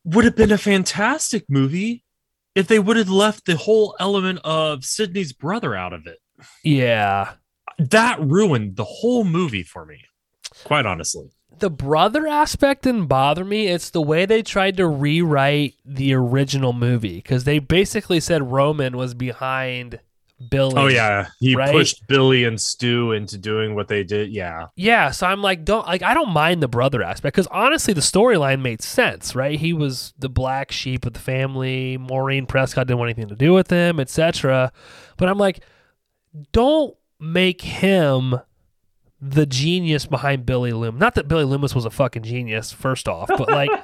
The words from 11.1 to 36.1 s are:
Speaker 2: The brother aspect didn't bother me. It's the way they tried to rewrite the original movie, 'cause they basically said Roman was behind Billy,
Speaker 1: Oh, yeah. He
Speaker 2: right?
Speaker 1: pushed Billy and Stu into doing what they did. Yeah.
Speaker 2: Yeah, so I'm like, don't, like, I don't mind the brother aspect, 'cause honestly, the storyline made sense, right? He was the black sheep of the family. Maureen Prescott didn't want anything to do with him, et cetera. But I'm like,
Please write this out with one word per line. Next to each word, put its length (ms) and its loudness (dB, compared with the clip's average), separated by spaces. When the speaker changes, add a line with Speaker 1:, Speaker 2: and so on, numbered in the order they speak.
Speaker 2:
The 100 -2
brother 580 2
aspect 540 2
didn't 240 0
bother 400 2
me. 220 -2
It's 240 -4
the 100 0
way 240 2
they 160 2
tried 360 0
to 100 4
rewrite 880 2
the 300 0
original 580 2
movie, 480 0
'cause 220 -2
they 160 2
basically 600 -2
said 320 -2
Roman 460 0
was 160 -6
behind 840 -8
Billy, 280 2
Speaker 1:
Oh, 100 4
yeah. 400 2
He 120 4
Speaker 2:
right? 160 2
Speaker 1:
pushed 380 2
Billy 380 6
and 160 -2
Stu 500 0
into 260 -4
doing 380 -4
what 140 -4
they 160 -2
did. 260 -4
Yeah. 360 -8
Speaker 2:
Yeah, 340 2
so 160 -2
I'm 140 -2
like, 240 -2
don't, 200 0
like, 160 -4
I 120 2
don't 160 0
mind 340 2
the 60 0
brother 340 0
aspect, 320 -6
'cause 160 2
honestly, 420 0
the 60 -4
storyline 600 2
made 200 -6
sense, 540 -2
right? 240 -2
He 140 0
was 440 -4
the 120 -8
black 420 -4
sheep 340 -6
of 60 -6
the 80 -12
family. 800 -4
Maureen 480 -2
Prescott 420 0
didn't 120 0
want 100 -2
anything 180 -6
to 80 -14
do 160 4
with 180 4
him, 300 0
et 100 -4
cetera. 600 0
But 100 2
I'm 100 0
like, 220 0